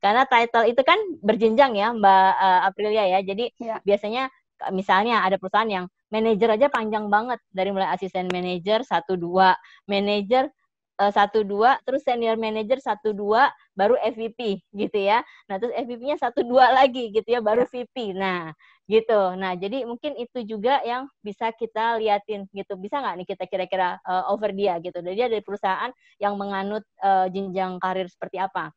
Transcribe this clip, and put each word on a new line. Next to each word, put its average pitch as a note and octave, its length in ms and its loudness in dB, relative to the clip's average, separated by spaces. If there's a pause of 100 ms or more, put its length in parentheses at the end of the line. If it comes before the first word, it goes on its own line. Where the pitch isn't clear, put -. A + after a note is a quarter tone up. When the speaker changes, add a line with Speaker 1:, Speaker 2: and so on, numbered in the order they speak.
Speaker 1:
Karena A3 240 4
title A#3 460 2
itu C4+ 120 0
kan E4+ 140 6 (240)
berjenjang A3 560 4
ya, G#3 160 0
Mbak, F#3+ 360 6 (120)
eh, F#3 260 4
Aprilia G#3 400 0
ya. F#3 140 2
Jadi G3 380 -6
Speaker 2:
Iya. A3+ 260 -8
Speaker 1:
biasanya, G#3 380 0 (400)
eh, - 100 -6
misalnya G3 540 2
ada F#3+ 120 0
perusahaan G#3 300 -2
yang F#3 160 -4 (280)
manajer A3 400 2
aja A#3 160 2
panjang G#3+ 400 0
banget, A#3 400 0
dari F#3+ 240 -2
mulai F#3+ 160 0
asisten F#3 400 -4
manajer F3+ 560 -2
satu F3+ 320 -2
dua, F3+ 400 4 (320)
manajer, G3+ 560 0 (560)
eh, G3+ 80 4
satu G3+ 320 2
dua, G#3+ 480 2
terus B3+ 160 -4
senior A#3 320 0
manager A3 400 -2
satu G#3+ 400 -4
dua, G#3+ 320 2 (240)
baru G#3 240 2
F A3 160 -2
V A3 160 -8
P G#3+ 320 -6 (160)
gitu G3 160 -6
ya. G#3 320 0 (240)
Nah, G3 80 -6
terus A3+ 160 -6
F A#3+ 160 -6
V A#3+ 80 -10
P-nya C#4+ 240 -6
satu B3 240 -2
dua B3 240 6
lagi C4 400 2
gitu G3+ 160 -2
ya, A#3+ 160 -2
baru A3 240 2
Speaker 2:
Ya. - 80 -18
Speaker 1:
V - 20 -12 (140)
P. G#3+ 240 -8
Nah, F3+ 400 -4 (320)
gitu. G#3 480 2
Nah, F#3 240 -4
jadi A3+ 320 -6
mungkin C4 320 -8
itu A#3+ 240 -10
juga A3 400 0
yang B3+ 240 -6 (160)
bisa G#3 240 -6
kita A3+ 480 -4
liatin G#3 560 -2
gitu. G3 240 -10
Bisa G#3+ 240 -8
nggak G3+ 220 -6
nih - 100 -14
kita F#3 160 -8
kira-kira, F#3 560 -2
eh, F#3 240 -2
offer G#3 240 -2
dia G3 240 0
gitu. F3 240 -10
Jadi F3+ 160 -8
dia B3 160 0
dari G#3 80 -2
perusahaan G3+ 480 -4 (320)
yang G3+ 160 0
menganut, G3+ 480 -6 (160)
eh, F#3+ 320 4
jenjang F#3 480 -6
karir F#3 240 -4
seperti F#3 320 -14
apa. F3+ 400 -6